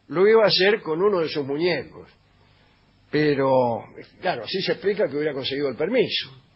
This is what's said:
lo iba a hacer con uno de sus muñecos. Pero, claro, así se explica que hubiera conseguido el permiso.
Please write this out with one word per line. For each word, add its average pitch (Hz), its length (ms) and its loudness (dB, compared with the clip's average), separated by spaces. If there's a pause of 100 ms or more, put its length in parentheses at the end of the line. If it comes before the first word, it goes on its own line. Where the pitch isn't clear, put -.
lo 170 200 2
iba 226 160 6
a 196 40 6
hacer 190 340 2
con 160 180 -4
uno 196 200 2
de 156 80 -2
sus 143 180 -4
muñecos. 143 600 -4 (1040)
Pero, 135 760 0 (360)
claro, 143 240 -4
así 185 160 -6
se 185 120 -2
explica 190 360 -2
que 135 80 -8
hubiera 151 160 -2
conseguido 135 360 -4
el 127 80 -6
permiso. 196 540 -2 (260)